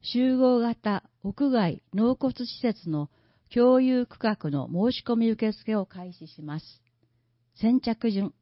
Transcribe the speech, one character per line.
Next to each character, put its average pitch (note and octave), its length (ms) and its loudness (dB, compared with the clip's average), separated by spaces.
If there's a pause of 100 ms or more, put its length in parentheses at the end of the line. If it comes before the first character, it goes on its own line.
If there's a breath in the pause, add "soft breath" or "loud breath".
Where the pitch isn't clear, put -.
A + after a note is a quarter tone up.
集 B3+ 320 0
合 B3+ 220 4
型 A#3 440 -2 (200)
屋 C4+ 260 -2
外 G#3+ 320 0 (120)
納 A3+ 220 2
骨 B3 300 -4
施 - 160 -16
設 G#3+ 280 -4
の D3 200 -4 (440)
共 B3+ 260 6
有 B3+ 260 2
区 - 140 -20
画 G#3+ 300 -4
の C#3 180 -2
申 G3 240 0
し - 160 -8
込 A#3+ 80 0
み A3+ 140 2
受 A3 240 -2
付 A3 220 -6
を G3 100 -2
開 F3+ 260 -16
始 D#3+ 160 -18
し - 140 -20
ま D3+ 180 -8
す。 - 60 -16 (920)
先 A#3+ 240 2
着 A3+ 320 -2
順。 G3 300 -2